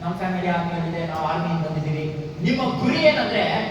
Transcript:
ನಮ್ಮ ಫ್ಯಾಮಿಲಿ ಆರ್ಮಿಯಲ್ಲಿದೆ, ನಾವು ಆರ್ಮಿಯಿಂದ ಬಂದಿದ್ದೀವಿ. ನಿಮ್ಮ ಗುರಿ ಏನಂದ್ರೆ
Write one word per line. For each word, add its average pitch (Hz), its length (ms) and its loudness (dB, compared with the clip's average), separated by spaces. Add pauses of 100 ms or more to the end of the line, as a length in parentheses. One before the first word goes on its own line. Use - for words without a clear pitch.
ನಮ್ಮ 175 120 -2
ಫ್ಯಾಮಿಲಿ 185 320 -2
ಆರ್ಮಿಯಲ್ಲಿದೆ, 165 600 -2
ನಾವು 160 180 -4
ಆರ್ಮಿಯಿಂದ 165 400 0
ಬಂದಿದ್ದೀವಿ. 151 680 -4 (100)
ನಿಮ್ಮ 247 400 2
ಗುರಿ 262 140 2
ಏನಂದ್ರೆ 294 460 4 (280)